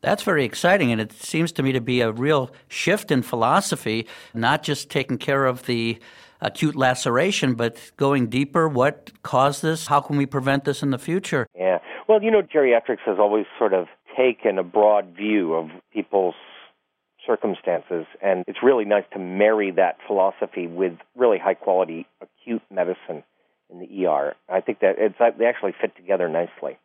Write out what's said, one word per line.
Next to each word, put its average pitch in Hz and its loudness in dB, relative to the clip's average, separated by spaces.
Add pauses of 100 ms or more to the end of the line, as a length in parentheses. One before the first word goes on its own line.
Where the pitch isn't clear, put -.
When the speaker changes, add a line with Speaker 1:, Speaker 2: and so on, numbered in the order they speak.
Speaker 1:
That's 202 -2
very 156 0
exciting, 170 2
and 110 0
it 110 -6
seems 165 -4
to 147 -4
me 135 0
to 131 0
be 123 0
a 113 0
real 131 0 (160)
shift - -2
in 131 2
philosophy, 117 -2 (260)
not 123 0
just - -6
taking 131 -2
care 139 0
of 127 -2
the 117 -2 (420)
acute - -2
laceration, 131 0
but 117 -4
going 139 2
deeper. 139 0
What 143 0 (120)
caused 139 2
this? 160 -2
How 143 4
can 143 -4
we 139 2
prevent 139 0
this 143 -4
in 143 -2
the 131 -2
future? 160 -4
Speaker 2:
Yeah. 92 0 (320)
Well, 214 6
you 220 0
know, 208 4
geriatrics 127 2
has 98 0
always 104 2 (120)
sort 104 2
of 90 0 (300)
taken 117 0
a 95 -2
broad 101 2
view 98 0
of 80 -4 (240)
people's 95 0 (880)
circumstances, 87 -4 (160)
and 92 0
it's - -10
really 123 4
nice 101 2
to 101 -8
marry 98 2
that 87 0
philosophy 95 -2
with 87 -4 (180)
really 120 2
high-quality 90 -2 (140)
acute - -10
medicine 90 -6 (460)
in 87 -20
the 95 -8
E 90 0
R. 73 0 (140)
I 92 0
think - -6
that 98 2
it's, 104 0 (240)
they 113 2
actually 104 -2
fit - -4
together 90 -2
nicely. 80 -6